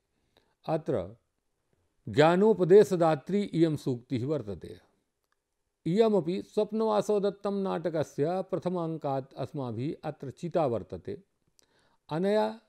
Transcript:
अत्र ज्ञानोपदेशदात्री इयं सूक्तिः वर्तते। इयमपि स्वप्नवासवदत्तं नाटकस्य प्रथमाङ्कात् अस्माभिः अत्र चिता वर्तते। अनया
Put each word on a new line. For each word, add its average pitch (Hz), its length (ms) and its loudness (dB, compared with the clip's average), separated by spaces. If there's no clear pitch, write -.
अत्र 127 460 -4
ज्ञानोपदेशदात्री 175 1300 4
इयं 160 320 2
सूक्तिः 123 520 -4
वर्तते। 104 520 -8
इयमपि 196 560 2
स्वप्नवासवदत्तं 208 1200 -2
नाटकस्य 165 680 -4
प्रथमाङ्कात् 165 1040 -4
अस्माभिः 135 760 -8
अत्र 143 220 -12
चिता 160 360 -2
वर्तते। 101 560 -6
अनया 214 600 -2